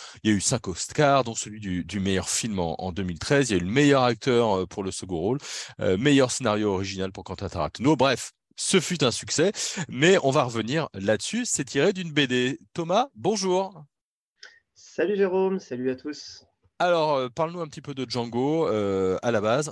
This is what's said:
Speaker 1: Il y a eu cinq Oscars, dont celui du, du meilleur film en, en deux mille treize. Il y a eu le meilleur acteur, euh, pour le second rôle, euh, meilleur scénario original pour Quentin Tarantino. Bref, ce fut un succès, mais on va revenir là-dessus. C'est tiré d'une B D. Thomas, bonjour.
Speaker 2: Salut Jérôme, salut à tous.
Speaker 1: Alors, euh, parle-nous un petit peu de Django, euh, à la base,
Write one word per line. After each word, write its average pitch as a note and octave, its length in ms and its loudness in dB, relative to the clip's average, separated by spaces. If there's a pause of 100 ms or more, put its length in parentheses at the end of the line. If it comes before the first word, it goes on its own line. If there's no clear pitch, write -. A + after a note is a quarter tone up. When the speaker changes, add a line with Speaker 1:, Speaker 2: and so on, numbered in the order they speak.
(220)
Speaker 1:
Il G#2+ 80 2
y G#2+ 40 8
a - 20 4
eu F#2 60 0
cinq - 260 -2
Oscars, C#3 560 2
dont A2+ 100 -6
celui G#2+ 280 -10
du, F2+ 240 -4
du F#2+ 160 -4
meilleur F#2 280 0
film G#2 300 -2
en, E2 240 -2
en F#2 80 -4
deux F#2+ 120 -6
mille F2+ 140 -6
treize. C#3 320 2
Il G#2+ 40 2
y - 40 4
a F2 60 0
eu - 20 -4
le F#2+ 60 -4
meilleur C#3 320 6
acteur, A#2+ 540 2
euh, F#2 80 -2
pour G2 180 -8
le F#2+ 80 -4
second F#2 240 -8
rôle, G2+ 220 0 (420)
euh, G2+ 160 2
meilleur C3+ 340 4
scénario G#2+ 440 0
original F#2+ 400 -4
pour F#2+ 100 -14
Quentin F#2+ 240 -8
Tarantino. G#2+ 480 0
Bref, C3 380 0 (240)
ce - 240 2
fut D#3 240 -2
un A#2 60 4
succès, D#3+ 420 0 (340)
mais E3 360 4
on C3+ 60 4
va C#3 140 4
revenir A#2+ 500 -4
là-dessus. G#2+ 520 -2
C'est - 180 -4
tiré C#3+ 300 2
d'une F3+ 180 -6
B C#3+ 160 2
D. B2+ 320 0 (140)
Thomas, F3+ 420 0
bonjour. F#3 720 -2 (880)
Speaker 2:
Salut - 420 -4
Jérôme, F#3+ 440 2
salut B2+ 300 -4
à B2+ 60 -2
tous. - 480 -12 (360)
Speaker 1:
Alors, E3 340 2
euh, C3 160 -2
parle-nous E3 320 -4
un D#3+ 80 -6
petit C#3+ 120 -16
peu C#3+ 120 -10
de C3 160 -4
Django, B2 580 0
euh, F#2+ 540 2
à A#2+ 100 0
la A2 80 4
base, B2 320 2